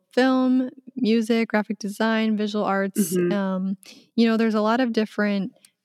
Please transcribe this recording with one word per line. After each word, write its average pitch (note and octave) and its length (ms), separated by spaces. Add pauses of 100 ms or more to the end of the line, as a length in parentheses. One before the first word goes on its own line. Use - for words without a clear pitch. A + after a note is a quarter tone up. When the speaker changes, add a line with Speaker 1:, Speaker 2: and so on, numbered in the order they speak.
(120)
Speaker 1:
film, B3+ 600 (240)
music, A3+ 540
graphic G#3+ 280
design, A3 580
visual G#3 300
arts. G3 500
Speaker 2:
Mm-hmm. F3 160
Speaker 1:
Um, F#3+ 460 (380)
you A#3 120
know, A3+ 100
there's A3 180
a G#3+ 60
lot A3 180
of B3 120
different G#3 640 (320)